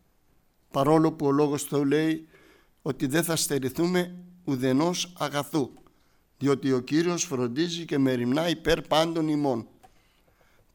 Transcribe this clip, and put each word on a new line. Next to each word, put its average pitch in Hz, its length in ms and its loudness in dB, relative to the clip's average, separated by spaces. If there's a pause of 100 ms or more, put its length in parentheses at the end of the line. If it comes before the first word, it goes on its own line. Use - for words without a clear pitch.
(720)
παρόλο 156 420 4
που 160 140 -2
ο 139 40 4
Λόγος 139 320 2
του - 60 -10
Θεού 143 160 0
λέει 156 440 0 (540)
ότι 147 240 -4
δεν 151 180 2
θα 160 120 -2
στερηθούμε 165 800 -2 (300)
ουδενός 139 760 0
αγαθού, 143 520 -2 (680)
διότι 135 340 0
ο 127 80 2
Κύριος 160 440 0
φροντίζει 143 600 -4
και 151 140 -4
μεριμνά 131 500 2
υπέρ 160 340 0
πάντων 165 460 0
ημών. 139 400 -2 (1040)